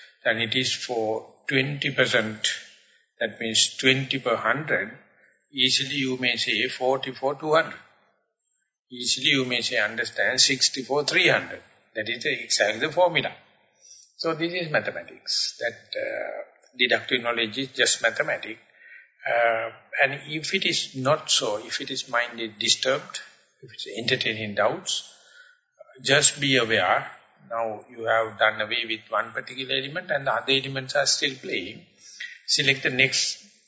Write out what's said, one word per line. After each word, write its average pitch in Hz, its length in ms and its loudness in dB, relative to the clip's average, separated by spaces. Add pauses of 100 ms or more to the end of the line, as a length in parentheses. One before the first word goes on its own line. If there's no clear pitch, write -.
(240)
then 113 140 2
it 113 160 -2
is 127 200 0
for 113 520 -4 (220)
twenty 143 420 0
percent, 113 580 2 (720)
that 110 200 -4
means 113 360 2
twenty 131 420 2
per 120 180 0
hundred, 113 540 0 (640)
easily 131 440 0
you 131 200 0
may 123 200 0
say 117 320 0
forty 131 440 -2
for 135 220 -2
two 151 200 -2
hundred. 160 240 2 (1120)
Easily 127 380 0
you 135 140 4
may 123 180 0
say, 117 160 0
understand 113 640 0
sixty-four 135 640 2
three 175 240 4
hundred. 95 340 0 (320)
That 107 140 -6
is 117 140 -6
the, 147 100 0 (120)
exactly 110 360 2
the 127 120 -2
formula. 165 400 2 (880)
So 165 160 -2
this 165 180 -4
is 170 180 -4
mathematics. - 920 -4
That, - 380 -8
uh, - 800 -8
deductive 117 440 0
knowledge 117 360 -2
is 135 100 -4
just - 340 0
mathematics. 113 580 -2 (680)
Uh, 117 420 2 (320)
and 139 260 2
if 151 260 -6
it 120 120 0
is - 300 -2
not 135 340 2
so, 110 280 2
if 123 220 -6
it 139 100 -8
is 131 180 -6
mind 120 320 -2
is 113 180 -4
disturbed, 127 600 0 (420)
if - 100 -20
it's - 140 -12 (120)
entertaining 110 560 -2
doubts, 123 540 0 (920)
just 143 380 4
be 139 160 4
aware. 110 540 4 (400)
Now 113 400 -4
you 117 140 -10
have 113 340 2
done 110 220 2
away 117 280 -2
with 110 120 -4 (100)
one 113 220 0
particular 127 440 -6
element 143 340 -6
and 139 160 -2
the 127 60 0
other 120 200 0
elements 135 440 -2
are 139 100 2
still 135 300 0
playing. 107 500 -8 (600)
Select 135 360 2
the 151 80 0
next 131 540 0 (240)